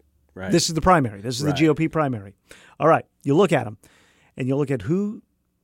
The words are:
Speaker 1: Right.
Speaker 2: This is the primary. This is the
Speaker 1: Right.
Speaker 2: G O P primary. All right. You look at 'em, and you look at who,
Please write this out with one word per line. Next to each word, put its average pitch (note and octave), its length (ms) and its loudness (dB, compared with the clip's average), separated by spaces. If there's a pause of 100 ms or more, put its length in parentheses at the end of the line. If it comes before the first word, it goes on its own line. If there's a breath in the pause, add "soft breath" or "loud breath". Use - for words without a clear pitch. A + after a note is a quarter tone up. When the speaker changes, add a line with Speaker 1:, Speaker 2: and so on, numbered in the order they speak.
(360)
Speaker 1:
Right. F#2+ 160 -6
Speaker 2:
This C3 180 2
is D#3+ 60 -6
the D3+ 60 -4
primary. B2 400 2
This A#2+ 160 -8
is C3+ 40 -6
the D3 60 -2
Speaker 1:
Right. C#3 100 0
Speaker 2:
G D#3 100 4
O D3+ 60 4
P D#3+ 140 -2
primary. B2+ 480 -4 (440 loud breath)
All D3+ 80 2
right. D3+ 180 4 (180)
You C#3 120 2
look F3+ 160 4
at B2 140 0
'em, A2 120 -14 (580 soft breath)
and B2+ 120 -6
you C3+ 80 -2
look C#3 140 -2
at B2 140 -4
who, G3+ 400 -4 (400)